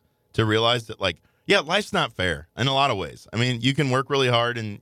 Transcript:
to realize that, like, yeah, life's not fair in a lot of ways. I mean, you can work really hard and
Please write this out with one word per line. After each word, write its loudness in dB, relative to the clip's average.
to 2
realize 2
that, -14
like, -2
yeah, 4
life's -2
not 0
fair -4
in 0
a 0
lot 2
of -2
ways. -10
I -4
mean, 0
you 2
can 0
work 0
really 2
hard 0
and -8